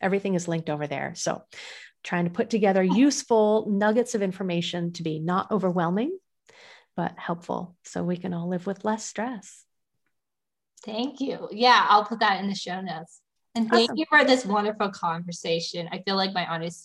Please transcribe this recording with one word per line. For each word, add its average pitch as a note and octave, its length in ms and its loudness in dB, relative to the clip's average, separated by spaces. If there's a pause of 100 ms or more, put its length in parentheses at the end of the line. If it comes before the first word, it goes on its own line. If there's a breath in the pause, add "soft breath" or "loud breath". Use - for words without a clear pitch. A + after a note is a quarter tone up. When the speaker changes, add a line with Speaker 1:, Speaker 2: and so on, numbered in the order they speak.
Speaker 1:
everything G3 340 0
is F3 120 -2
linked E3 220 -4
over D3+ 180 -4
there. C#3 280 -6
So - 280 -4 (600 loud breath)
trying F3 220 0
to E3+ 60 -2
put A3 180 -2
together G3 340 4
Speaker 2:
<laughs> F#3 240 6
Speaker 1:
useful A3 640 2
nuggets G#3+ 460 2
of G#3 60 0
information F3 720 -2
to E3+ 100 -10
be D#3 160 -2
not F3+ 320 -2
overwhelming, F#3 640 0 (800 soft breath)
but F3 220 -4
helpful - 680 -6
so F3 200 -8
we F3 120 -2
can F3+ 180 -8
all E3+ 140 -6
live F3+ 180 -4
with G3 200 -8
less G#3+ 180 -2
stress. - 640 -10 (1200)
Speaker 2:
Thank A#3 340 -6
you. F3+ 320 -6
Yeah, A3 380 6
I'll G#3+ 160 6
put A3 140 -8
that G3+ 200 2
in G3 80 -2
the G3+ 80 -2
show F#3 240 -8
notes. E3+ 400 -8 (360)
And A3+ 140 0
thank A#3 200 6
Speaker 1:
Awesome. A#3+ 80 -4
Speaker 2:
you D#4 100 -2
for D4 160 8
this B3+ 220 4
wonderful G#3 460 0
conversation. E3+ 1000 -4
I F3+ 120 -10
feel G3 120 -2
like G3 180 0
my F3+ 140 -2
audience E3 380 -6